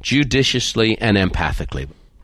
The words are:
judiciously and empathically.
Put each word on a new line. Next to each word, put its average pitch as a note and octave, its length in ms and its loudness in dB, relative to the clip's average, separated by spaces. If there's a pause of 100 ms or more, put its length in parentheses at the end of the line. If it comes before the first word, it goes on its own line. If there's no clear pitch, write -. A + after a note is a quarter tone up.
judiciously B2 1000 0
and G2+ 160 2
empathically. D#2+ 720 -2 (360)